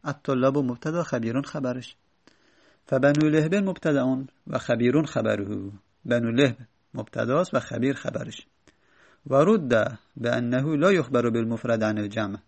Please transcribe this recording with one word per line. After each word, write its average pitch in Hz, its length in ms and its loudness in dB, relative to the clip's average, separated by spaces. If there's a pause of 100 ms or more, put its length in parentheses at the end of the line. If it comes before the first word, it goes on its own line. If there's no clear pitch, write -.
الطلاب 139 540 0
مبتدا، 147 460 -2
خبیرون 120 400 -4
خبرش. 127 520 -8 (920)
فبنو 143 420 4
لهب 156 260 2
مبتدأ 147 640 0 (300)
و - 100 -4
خبیرون 123 480 2
خبره. 104 680 -4 (340)
بنو 117 260 0
لهب 123 260 2 (360)
مبتداست 120 600 -2
و 135 60 2
خبیر 120 340 -4
خبرش. - 540 -10 (800)
و 131 80 0
رد 139 640 2 (180)
به 120 180 0
انه 127 420 0
لا 180 160 4
یخبر 123 360 0
بالمفرد 113 540 -2
عن 107 140 0
الجمع. 104 400 -4 (100)